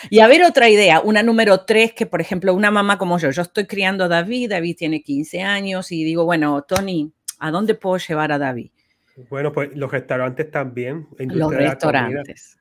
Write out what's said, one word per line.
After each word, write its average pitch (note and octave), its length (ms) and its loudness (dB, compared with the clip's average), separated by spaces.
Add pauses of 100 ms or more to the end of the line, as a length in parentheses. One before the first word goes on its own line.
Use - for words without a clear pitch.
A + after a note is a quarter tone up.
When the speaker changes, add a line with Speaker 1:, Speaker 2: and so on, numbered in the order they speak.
Speaker 1:
Y G#3 100 6
a A3 80 10
ver, D#4+ 160 8
otra B3 260 6
idea, G3+ 320 6
una G#3+ 200 2
número A3 440 4
tres, A3+ 280 2
que, A3+ 120 -6
por E3+ 160 -4
ejemplo, F#3 320 -2
una G#3 180 2
mamá G3+ 260 0
como F3+ 200 -2
yo, D#3+ 140 -2
yo D#3 100 -4
estoy G3 260 -6
criando F#3+ 380 -2
a - 20 0
David, G3+ 440 -2
David E3+ 260 -4
tiene D#3 260 -6
quince D3 380 -6
años, G3 500 -6
y D#3+ 120 -6
digo, E3 220 -2
bueno, D3+ 380 0
Tony, F#3 480 -4 (280)
¿a D#3 120 -6
dónde G#3+ 240 -2
puedo F#3 220 -4
llevar D#3 340 -4
a C#3+ 80 -2
David? B2+ 320 -8 (580)
Speaker 2:
Bueno, C#3 240 -6
pues, C#3+ 240 -6
los C3+ 140 -8
restaurantes B2+ 580 -6
también, C3 640 -8
la - 60 -20
Speaker 1:
Los - 40 -14
Speaker 2:
industria D#3 380 -2
de F3 60 2
la C3+ 120 -2
comida. D3 220 -2
Speaker 1:
restaurantes. C3 600 -8